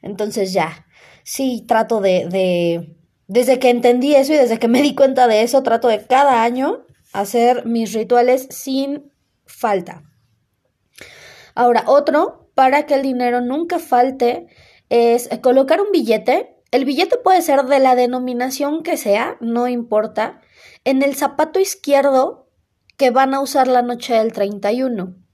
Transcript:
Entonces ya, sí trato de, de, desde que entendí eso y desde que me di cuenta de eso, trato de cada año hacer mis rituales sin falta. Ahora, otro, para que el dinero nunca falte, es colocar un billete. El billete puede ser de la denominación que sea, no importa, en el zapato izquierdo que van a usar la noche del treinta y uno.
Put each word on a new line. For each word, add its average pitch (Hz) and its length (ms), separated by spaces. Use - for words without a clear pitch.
Entonces 208 500
ya, 165 340
sí 247 420
trato 220 360
de, 185 260
de, 175 720
desde 247 320
que 254 100
entendí 247 460
eso 269 180
y 302 40
desde 226 220
que 240 80
me 247 140
di 285 140
cuenta 262 320
de 220 160
eso, 269 200
trato 233 240
de 220 180
cada 262 380
año 262 420
hacer 233 520
mis 226 280
rituales 247 560
sin 277 640
falta. - 580
Ahora, 240 300
otro, 285 680
para 262 320
que 294 100
el 269 60
dinero 247 380
nunca 311 400
falte, 247 680
es 233 400
colocar 269 380
un 415 140
billete. 233 640
El 269 120
billete 311 340
puede 370 240
ser 277 220
de 269 160
la 262 160
denominación 254 880
que 339 140
sea, 226 420
no 233 300
importa, 226 720
en 262 180
el 277 140
zapato 311 460
izquierdo 277 880
que 269 120
van 262 240
a 262 60
usar 269 300
la 247 120
noche 240 340
del 220 180
treinta 202 400
y 254 100
uno. 196 320